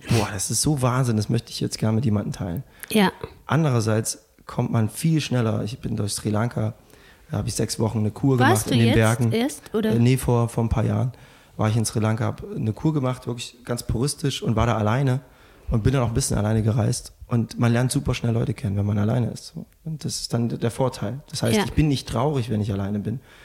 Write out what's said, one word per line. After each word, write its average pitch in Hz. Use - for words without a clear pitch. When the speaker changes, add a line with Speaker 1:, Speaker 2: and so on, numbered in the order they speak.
Speaker 1:
„Boah, 107
das 101
ist 117
so 143
Wahnsinn, 123
das 107
möchte -
ich -
jetzt -
gerne 110
mit 110
jemandem 104
teilen.“ 90
Speaker 2:
Ja. 202
Speaker 1:
Andererseits 117
kommt -
man 110
viel 160
schneller. 110
Ich 110
bin 117
durch 107
Sri -
Lanka, 107
da -
hab 104
ich 113
sechs -
Wochen 110
eine 107
Kur 135
Speaker 2:
Warst 254
Speaker 1:
gemacht -
Speaker 2:
du -
Speaker 1:
in 123
den 117
Speaker 2:
jetzt 123
Speaker 1:
Bergen. 113
Speaker 2:
erst, 233
oder? 220
Speaker 1:
Äh, 117
nee, 123
vor, 120
vor 117
ein 113
paar 110
Jahren 113
war 107
ich 107
in 113
Sri -
Lanka, 110
hab -
eine 110
Kur 156
gemacht, 127
wirklich 120
ganz 120
puristisch 131
und 113
war 113
da 113
alleine 127
und 110
bin 131
dann 135
auch 113
ein 113
bisschen 120
alleine 110
gereist. 113
Und 113
man 120
lernt 120
super 131
schnell 117
Leute 123
kennen, 98
wenn 101
man 104
alleine 113
ist. -
So. -
Und 160
das -
ist -
dann 117
der -
Vorteil. 127
Das -
heißt, 117
Speaker 2:
Ja. 196
Speaker 1:
ich -
bin 151
nicht 135
traurig, 127
wenn 107
ich 104
alleine 98
bin, 107